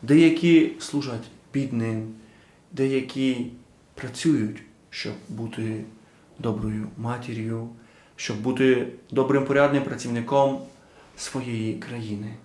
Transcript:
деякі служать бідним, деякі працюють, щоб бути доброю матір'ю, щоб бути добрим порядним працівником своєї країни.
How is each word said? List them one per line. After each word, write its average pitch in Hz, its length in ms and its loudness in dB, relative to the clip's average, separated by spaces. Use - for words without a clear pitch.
деякі 160 760 6
служать 131 480 -6
бідним, 113 600 -2
деякі 131 800 -2
працюють, 117 680 -2
щоб - 240 -8
бути 110 540 -6
доброю 107 480 -4
матір'ю, 117 720 -6
щоб 104 260 -6
бути 127 460 2
добрим 135 340 2
порядним 143 380 4
працівником 131 760 0
своєї 117 580 -4
країни. 107 600 -8